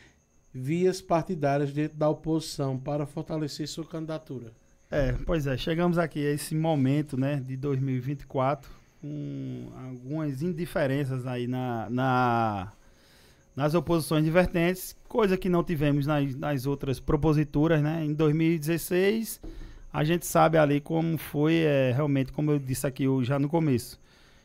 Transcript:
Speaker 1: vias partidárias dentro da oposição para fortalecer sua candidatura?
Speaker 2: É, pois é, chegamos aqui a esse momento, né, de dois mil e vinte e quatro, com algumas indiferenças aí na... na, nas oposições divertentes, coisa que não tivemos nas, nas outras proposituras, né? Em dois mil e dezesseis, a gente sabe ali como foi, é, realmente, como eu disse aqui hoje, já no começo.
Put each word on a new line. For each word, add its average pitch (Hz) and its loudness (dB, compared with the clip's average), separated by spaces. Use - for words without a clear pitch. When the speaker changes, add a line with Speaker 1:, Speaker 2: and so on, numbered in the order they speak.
Speaker 1:
vias 175 0
partidárias 147 0
dentro 151 -4
da 151 2
oposição 151 -2
para 143 -4
fortalecer 156 -6
sua 165 -10
candidatura? 151 -10
Speaker 2:
É, 139 2
pois 160 0
é, 131 0
chegamos 170 2
aqui 156 0
a 147 2
esse 151 -4
momento, 147 2
né, 135 0
de 131 -6
dois 135 -2
mil 135 0
e 127 -2
vinte 139 -6
e - -18
quatro, 131 -2
com 139 -8
algumas 131 -6
indiferenças 143 -2
aí 123 -4
na... 123 -4
na, 117 2
nas 147 0
oposições 160 2
divertentes, 175 2
coisa 202 2
que 185 -4
não 175 4
tivemos 147 2
nas, 143 0
nas 143 -4
outras 139 -2
proposituras, 151 2
né? 156 -2
Em 147 -2
dois 151 4
mil 160 4
e 170 0
dezesseis, 180 0
a 147 0
gente 165 0
sabe 160 4
ali 143 6
como 160 -2
foi, 156 2
é, 139 4
realmente, 135 0
como 151 -2
eu 147 2
disse 131 -4
aqui 135 0
hoje, 135 2
já 139 0
no 143 0
começo. 147 0